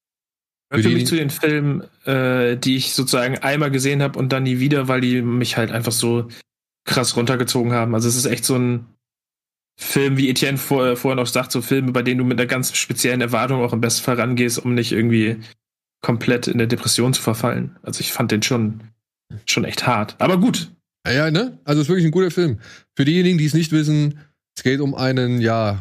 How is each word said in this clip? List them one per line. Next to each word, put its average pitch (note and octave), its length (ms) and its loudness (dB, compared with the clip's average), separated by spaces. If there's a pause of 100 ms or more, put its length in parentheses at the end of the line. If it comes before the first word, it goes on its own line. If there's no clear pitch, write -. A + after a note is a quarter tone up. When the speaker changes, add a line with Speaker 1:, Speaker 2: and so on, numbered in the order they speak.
(680)
Speaker 1:
Gehört - 0 -
Speaker 2:
Für A2+ 140 2
Speaker 1:
für A2+ 60 4
Speaker 2:
die E3 60 4
Speaker 1:
mich B2+ 120 0
zu E3+ 80 0
den D3 140 0
Filmen, D3 520 0 (240)
äh, B2+ 520 2
die C3 180 0
ich - 180 -2
sozusagen C3 440 0
einmal C#3+ 340 0
gesehen C#3 320 0
hab C#3 140 -2
und C3 160 -2
dann C3 100 0
nie B2+ 160 0
wieder, C#3 300 2
weil B2+ 120 2
die B2 200 2
mich A#2+ 360 0
halt A2+ 140 0
einfach A#2 220 -2
so A#2 340 0 (580)
krass - 300 -2
runtergezogen A#2+ 560 0
haben. A#2 240 0
Also A2+ 140 0
es B2 80 0
ist B2+ 80 -2
echt A#2+ 200 -2
so C3 120 0
ein A#2+ 280 0 (920)
Film, C#3 380 0
wie C3+ 120 2
Etienne C3+ 280 0
vor-, C3 300 0
äh, B2 100 2
vorhin C3 220 -2
auch B2 80 -2
sagt, B2+ 260 -2
so B2 80 -2
Filme, C3 320 -2
bei B2+ 80 0
denen B2+ 160 0
du B2+ 80 0
mit B2 120 0
einer B2 100 0
ganz B2+ 280 -4
speziellen B2+ 460 -2
Erwartung B2 400 0
auch A#2+ 120 0
im A2+ 60 -2
besten A#2 240 0
Fall B2 160 0
rangehst, A#2+ 400 0
um B2 140 -2
nicht A#2 180 0
irgendwie A2+ 460 2 (640)
komplett B2 460 0
in - 100 0
der A2+ 100 2
Depression B2 460 0
zu - 80 -4
verfallen. B2 600 -2
Also - 200 -10
ich - 100 -6
fand A2+ 200 -2
den G#2+ 120 2
schon, A2 400 -2 (640)
schon - 180 0
echt - 240 -4
hart. A2 320 0
Aber F3+ 180 2
gut. - 360 0 (320)
Speaker 2:
Ja, B2 80 -2
ja, D#3 180 2
ne? A#3+ 320 -2
Also D3 160 0
es D3 60 0
ist C#3 40 0
wirklich F3+ 180 2
ein D#3 40 2
guter F3+ 200 2
Film. D#3+ 280 0 (340)
Für C#3 120 0
diejenigen, F3 320 4
die D3+ 80 2
es C#3+ 80 0
nicht D#3+ 180 2
wissen, D3+ 480 2 (380)
es - 60 -14
geht C3+ 160 0
um C#3 160 -2
einen, B2+ 440 0
ja, A2+ 300 2 (120)